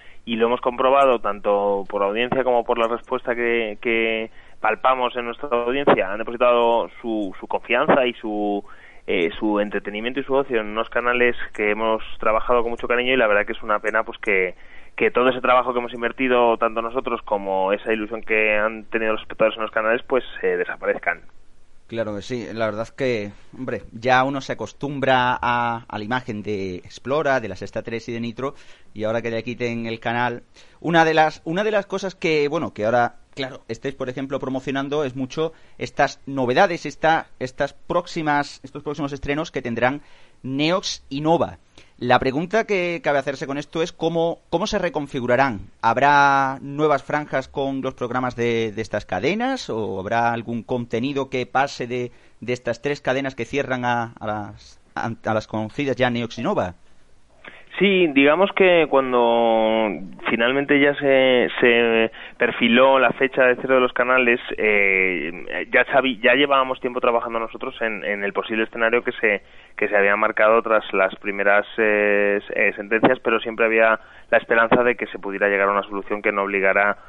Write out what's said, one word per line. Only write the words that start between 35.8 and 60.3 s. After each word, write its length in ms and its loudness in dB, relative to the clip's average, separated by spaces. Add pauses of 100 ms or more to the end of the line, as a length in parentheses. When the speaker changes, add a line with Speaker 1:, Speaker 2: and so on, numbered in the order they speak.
Speaker 2:
novedades, 580 2
esta, 420 0 (120)
estas 320 -6
próximas, 920 -4
estos 180 -14
próximos 300 -6
estrenos 360 -4
que 120 -6
tendrán 400 0 (420)
Neox 640 -2
y 120 -6
Nova. 360 2 (420)
La 200 4
pregunta 480 0
que 360 -2
cabe 140 2
hacerse 300 -4
con 100 -6
esto 240 -4
es 100 -2
cómo, 460 -2 (140)
cómo 160 0
se 100 -2
reconfigurarán. 840 0 (200)
¿Habrá 800 4
nuevas 420 0
franjas 440 -4
con 340 -4
los 140 -6
programas 400 -4
de, 360 0
de 120 -6
estas 240 -6
cadenas 640 -2
o 280 -4
habrá 320 0
algún 300 -6
contenido 680 -4
que 160 -4
pase 400 -2
de, 240 -6 (280)
de 140 -4
estas 300 -4
tres 180 -4
cadenas 320 -2
que 120 -8
cierran 380 -4
a, 360 -2
a 80 -8
las, 520 -10 (140)
a, 160 -6 (160)
a 80 0
las 140 -2
conocidas 480 -4
ya 160 0
Neox 260 -6
y 60 -8
Nova? 320 -2 (1040)
Speaker 1:
Sí, 280 4
digamos 480 4
que 340 6
cuando 960 2 (440)